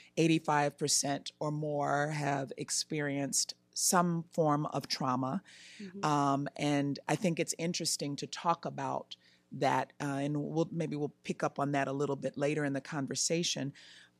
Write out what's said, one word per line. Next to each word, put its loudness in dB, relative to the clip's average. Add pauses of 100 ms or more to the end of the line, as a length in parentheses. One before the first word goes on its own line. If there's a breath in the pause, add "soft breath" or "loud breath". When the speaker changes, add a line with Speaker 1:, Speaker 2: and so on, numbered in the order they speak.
(180 loud breath)
Speaker 1:
eighty-five 4
percent 0
or -2
more 0
have -2
experienced -2 (220)
some 2
form 4
of -4
trauma. -2 (360 loud breath)
Speaker 2:
Mm-hmm. -10
Speaker 1:
Um, 2
and 0 (100)
I 2
think 0
it's -2
interesting -2
to -8
talk -2
about -6 (360 soft breath)
that, 0
uh, -4
and -2
we'll, 0
maybe -2
we'll -4 (100)
pick -4
up -4
on 0
that 0
a -4
little 0
bit -6
later 0
in -2
the -2
conversation. -2 (460 loud breath)